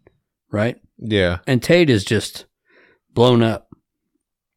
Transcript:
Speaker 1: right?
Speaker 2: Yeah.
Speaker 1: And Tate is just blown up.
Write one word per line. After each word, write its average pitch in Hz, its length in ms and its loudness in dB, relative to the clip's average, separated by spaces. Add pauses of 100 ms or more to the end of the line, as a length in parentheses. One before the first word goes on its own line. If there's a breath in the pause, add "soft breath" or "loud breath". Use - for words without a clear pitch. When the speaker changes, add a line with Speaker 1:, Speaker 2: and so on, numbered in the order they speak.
(520)
Speaker 1:
right? 110 280 -4 (180)
Speaker 2:
Yeah. 95 480 -2
Speaker 1:
And 127 160 0
Tate 170 280 2
is 107 160 0
just - 400 -6 (680 soft breath)
blown 120 300 2
up. 110 240 -6 (880)